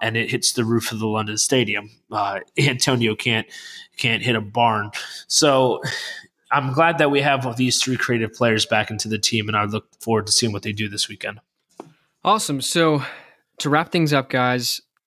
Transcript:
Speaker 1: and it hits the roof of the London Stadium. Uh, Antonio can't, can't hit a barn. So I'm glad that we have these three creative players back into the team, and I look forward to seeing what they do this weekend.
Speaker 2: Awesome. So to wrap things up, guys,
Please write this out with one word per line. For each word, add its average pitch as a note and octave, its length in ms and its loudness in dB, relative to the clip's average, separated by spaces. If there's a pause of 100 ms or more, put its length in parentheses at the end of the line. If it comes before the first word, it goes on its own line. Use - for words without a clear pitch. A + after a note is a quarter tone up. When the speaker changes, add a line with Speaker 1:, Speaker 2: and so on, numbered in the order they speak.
Speaker 1:
and A2+ 160 -2
it A2 120 -2
hits A#2+ 220 -2
the A#2+ 140 0
roof A2+ 260 0
of A2+ 80 -6
the A2 80 -2
London G#2+ 300 -4
Stadium. G#2 520 0 (220)
Uh, G2+ 300 -2 (180)
Antonio B2+ 560 2
can't, A2 320 -2 (480)
can't A2+ 260 -2
hit A#2+ 140 0
a G#2+ 60 -2
barn. G#2+ 500 0 (360)
So C3 540 2 (720)
I'm C3 220 0
glad E3 240 4
that D3+ 120 4
we C#3 120 4
have C3 340 2
these B2+ 260 2
three C3 140 0
creative A#2 380 0
players A2 320 2
back G#2+ 260 2
into G#2 160 -6
the G#2+ 100 -2
team, G#2 300 0
and G#2+ 80 -2
I G#2 80 2
look G#2 220 -4 (160)
forward A2 260 0
to - 60 0
seeing A2+ 180 2
what G2+ 120 -6
they G#2+ 100 -4
do G#2 160 -4
this G#2 180 -4
weekend. G#2 320 -10 (840)
Speaker 2:
Awesome. F#3 340 0
So D3+ 440 2 (560)
to D3 100 -4
wrap D#3 240 0
things D#3+ 180 2
up, C3+ 180 0
guys, B2 520 0 (260)